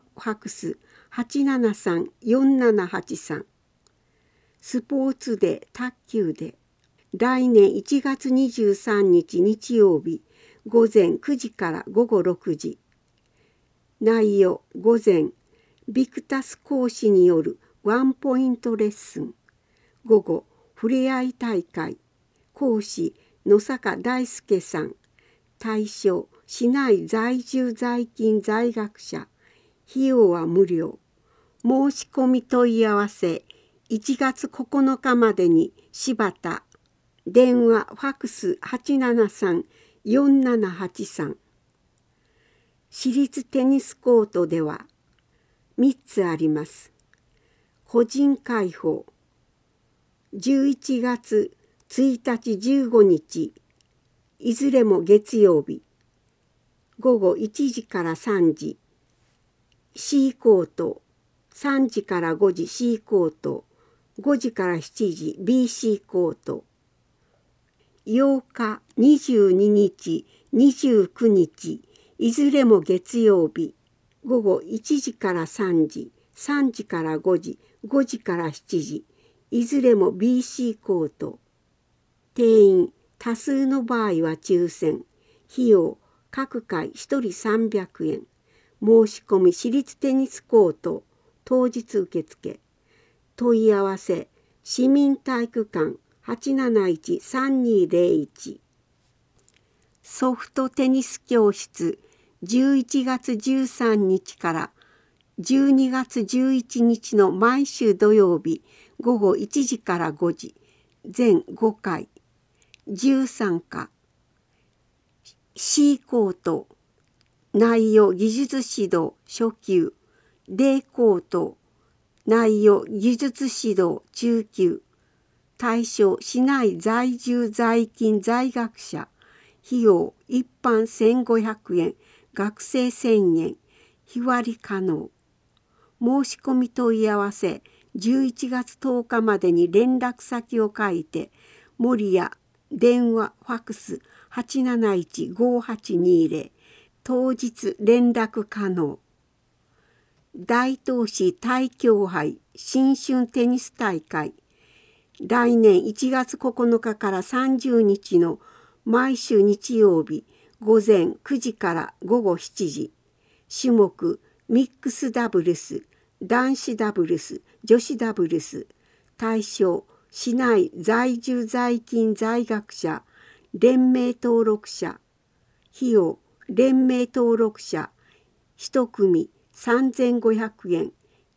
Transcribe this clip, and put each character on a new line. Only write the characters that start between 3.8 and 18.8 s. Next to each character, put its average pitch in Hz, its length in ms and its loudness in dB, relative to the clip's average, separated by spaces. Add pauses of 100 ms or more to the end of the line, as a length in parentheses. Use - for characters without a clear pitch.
ス 247 200 -8
ポ 269 280 -4
ー 262 40 -2
ツ 240 240 -8
デ 170 360 -2
ー、 - 40 -20
卓 247 160 -10 (140)
球 190 240 -2
デ 160 200 -10
ー。 - 40 -20 (640)
来 254 300 0
年 208 260 6
一 269 240 -2
月 269 320 -4
二 262 180 2
十 208 260 0
三 202 360 0
日 175 300 2
日 214 340 0
曜 190 240 4
日、 165 240 -8 (420)
午 226 260 4
前 180 260 4
九 - 180 -4
時 240 160 -8
か 175 200 -6
ら 160 200 -8
午 214 140 2
後 214 180 2
六 180 320 -4
時。 - 240 -10 (1200)
内 214 380 2
容、 185 220 2 (160)
午 226 260 2
前、 175 240 4 (600)
ビ 247 180 0
ク - 160 -14
タ 269 220 -6
ス - 160 -18
講 254 300 -2
師 220 200 -2
に 185 160 6
よ 170 160 4
る - 180 -6 (220)
ワ 233 220 0
ン 269 100 2
ポ 262 220 -4
イ 262 140 0
ン 240 80 -2
ト 233 180 -6
レ 214 120 0